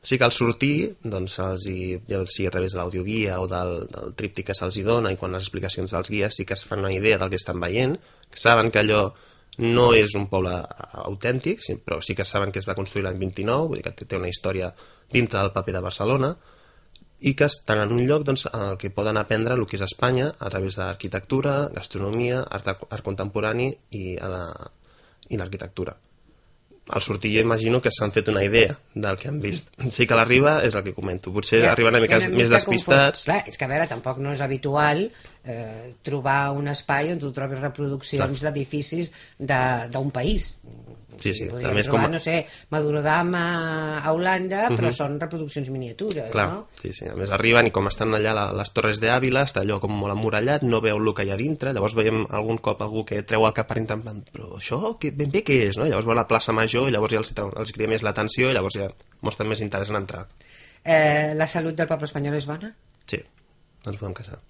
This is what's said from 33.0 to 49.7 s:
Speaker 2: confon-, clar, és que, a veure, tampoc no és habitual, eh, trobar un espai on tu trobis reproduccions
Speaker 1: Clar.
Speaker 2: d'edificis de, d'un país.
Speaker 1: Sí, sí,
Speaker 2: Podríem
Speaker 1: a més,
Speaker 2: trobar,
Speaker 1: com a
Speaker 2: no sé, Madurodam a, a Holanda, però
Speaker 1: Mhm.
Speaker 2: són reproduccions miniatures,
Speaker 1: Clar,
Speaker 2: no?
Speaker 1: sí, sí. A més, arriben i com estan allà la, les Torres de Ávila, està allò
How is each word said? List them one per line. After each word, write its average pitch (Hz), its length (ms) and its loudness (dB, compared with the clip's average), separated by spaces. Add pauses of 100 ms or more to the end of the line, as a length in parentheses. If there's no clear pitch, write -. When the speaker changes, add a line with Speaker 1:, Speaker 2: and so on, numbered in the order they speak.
Speaker 2:
confon-, - 80 -4
clar, - 160 2
és - 140 -12
que, 135 40 -2
a 127 60 -4
veure, 156 160 0
tampoc 127 320 -6
no 139 160 -4
és 139 80 -4
habitual, 147 600 0 (400)
eh, 117 580 -10
trobar 139 380 0 (180)
un 143 160 -2
espai 147 400 -2
on 151 80 -6
tu 143 100 -6
trobis 135 300 -6
reproduccions 139 800 -4
Speaker 1:
Clar. 151 100 -2
Speaker 2:
d'edificis 147 640 -4 (260)
de, 131 240 0 (320)
d'un 139 160 -2
país. - 460 -2 (640)
Speaker 1:
Sí, 95 140 0
sí, 110 80 -6
Speaker 2:
Podríem - 260 -4
Speaker 1:
a - 60 0
més, 104 100 2
Speaker 2:
trobar, 131 200 4
Speaker 1:
com - 20 2
a 165 60 0
Speaker 2:
no 165 40 -2
sé, 160 280 0 (260)
Madurodam 151 640 2
a, 160 640 -2
a 156 140 0
Holanda, 185 560 0
però 113 180 2
Speaker 1:
Mhm. 127 80 0
Speaker 2:
són 147 240 -4
reproduccions 156 480 -6
miniatures, 131 640 -6
Speaker 1:
Clar, 104 180 4
Speaker 2:
no? 196 220 -8
Speaker 1:
sí, - 240 -10
sí. - 100 -12
A - 80 -8
més, 98 160 -4
arriben 117 360 6
i 107 40 4
com 98 160 2
estan 110 300 0
allà 107 180 2
la, 101 120 0 (100)
les 101 160 -4
Torres 107 260 2
de 110 140 2
Ávila, 131 320 2
està 131 160 -2
allò 101 180 0